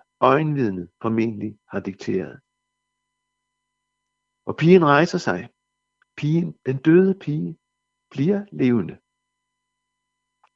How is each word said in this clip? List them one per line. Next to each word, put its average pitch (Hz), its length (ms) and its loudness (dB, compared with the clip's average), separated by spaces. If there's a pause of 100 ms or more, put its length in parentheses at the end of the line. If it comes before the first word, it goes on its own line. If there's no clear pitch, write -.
(200)
øjenvidnet, 131 720 0 (100)
formentlig 110 640 -4
har 101 120 -8
dikteret. 92 640 -8 (2000)
Og - 120 -8
pigen 170 280 6
rejser 151 320 2
sig. 92 320 -6 (680)
Pigen, 156 480 -4
den 131 120 -4
døde 185 420 4
pige, 165 400 -6 (500)
bliver 135 420 -2
levende. 120 460 -2 (1600)